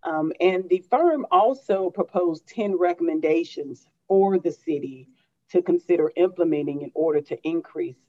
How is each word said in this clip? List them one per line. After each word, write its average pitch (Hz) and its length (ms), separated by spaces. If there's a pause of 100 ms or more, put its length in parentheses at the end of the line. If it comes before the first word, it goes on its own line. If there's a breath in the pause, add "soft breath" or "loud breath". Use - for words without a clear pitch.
Um, 156 360
and 185 300
the 180 200
firm 311 420
also 196 580
proposed 175 580
ten 202 300
recommendations 160 1080 (200)
for 196 320
the 175 120
city 139 580 (420)
to 180 100
consider 170 540
implementing 156 680
in - 140
order 156 260
to - 260
increase 156 500 (120)